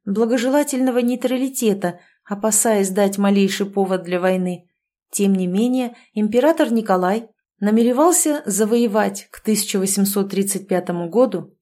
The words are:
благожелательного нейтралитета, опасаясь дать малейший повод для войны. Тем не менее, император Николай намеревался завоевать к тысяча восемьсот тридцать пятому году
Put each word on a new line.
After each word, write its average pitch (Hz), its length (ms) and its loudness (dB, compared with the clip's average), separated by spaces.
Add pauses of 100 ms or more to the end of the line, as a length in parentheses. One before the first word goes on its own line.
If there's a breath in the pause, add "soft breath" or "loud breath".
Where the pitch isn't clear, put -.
благожелательного 247 920 0
нейтралитета, 240 1000 -2 (240 loud breath)
опасаясь 208 640 0
дать 196 260 0
малейший 202 500 2
повод 190 360 -2
для 175 180 -4
войны. 180 460 -2 (440)
Тем 196 240 2
не 185 120 0
менее, 240 500 -2 (160 loud breath)
император 247 600 0
Николай 208 560 0 (300)
намеревался 254 880 2
завоевать 208 880 0
к - 100 -20
тысяча 208 380 -2
восемьсот 196 520 0
тридцать 196 380 -4
пятому 175 400 -2
году 190 540 0